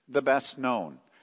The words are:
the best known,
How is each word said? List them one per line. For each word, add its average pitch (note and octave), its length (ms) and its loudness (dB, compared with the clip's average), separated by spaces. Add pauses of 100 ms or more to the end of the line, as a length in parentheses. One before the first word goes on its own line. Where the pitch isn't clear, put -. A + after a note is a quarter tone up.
the C3+ 140 2
best C3+ 340 0
known, G#2+ 420 -4 (240)